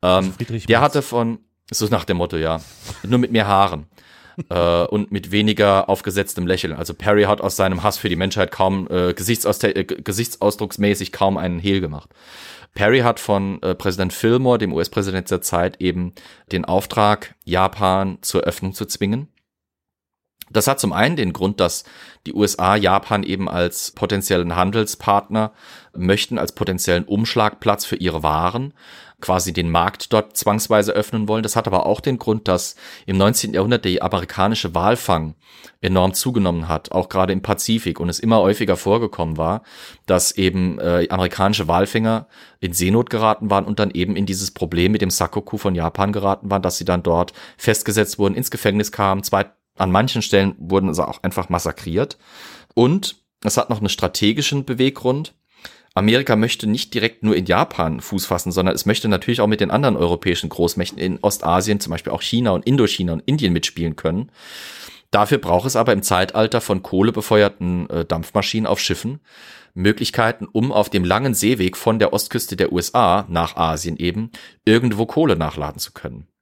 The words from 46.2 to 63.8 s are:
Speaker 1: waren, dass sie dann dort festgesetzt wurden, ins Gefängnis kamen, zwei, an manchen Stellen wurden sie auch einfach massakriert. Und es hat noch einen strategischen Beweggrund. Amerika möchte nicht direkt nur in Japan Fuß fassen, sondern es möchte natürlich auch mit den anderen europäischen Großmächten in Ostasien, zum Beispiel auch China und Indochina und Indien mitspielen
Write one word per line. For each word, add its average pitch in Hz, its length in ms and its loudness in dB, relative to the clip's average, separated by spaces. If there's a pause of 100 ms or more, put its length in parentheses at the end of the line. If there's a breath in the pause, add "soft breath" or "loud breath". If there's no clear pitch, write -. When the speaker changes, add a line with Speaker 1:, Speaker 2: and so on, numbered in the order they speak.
Speaker 1:
waren, 98 100 0
dass 90 160 -2
sie 87 60 -8
dann 90 180 0
dort 85 300 0 (240 loud breath)
festgesetzt 107 640 0
wurden, 98 160 2
ins - 160 -6
Gefängnis 104 400 0
kamen, 98 320 0
zwei, 110 220 0 (320)
an 95 120 0
manchen 101 320 2
Stellen 98 360 2
wurden 92 360 0
sie 82 120 0
auch - 160 -10
einfach 92 280 -4
massakriert. 87 640 -2 (580 loud breath)
Und 147 420 2 (280)
es 107 140 0
hat 120 100 0
noch 117 80 -2
einen 104 140 -2
strategischen 135 760 0
Beweggrund. 131 680 -2 (580 loud breath)
Amerika 117 420 2
möchte 110 320 0
nicht - 280 -2
direkt 113 280 -2
nur 107 140 4
in 92 80 0
Japan 85 560 0
Fuß 95 240 -6
fassen, 90 280 -2
sondern 92 220 2
es - 120 -4
möchte 110 220 0
natürlich 110 340 0
auch 107 40 4
mit 107 140 2
den 92 100 0
anderen 127 280 2
europäischen 87 500 0
Großmächten 85 500 -2
in 92 220 -2
Ostasien, 101 580 0
zum - 120 -8
Beispiel - 220 -6
auch - 100 -4
China 117 300 0
und 90 140 -2
Indochina 104 460 2
und 80 140 -4
Indien 127 260 2
mitspielen 82 440 -2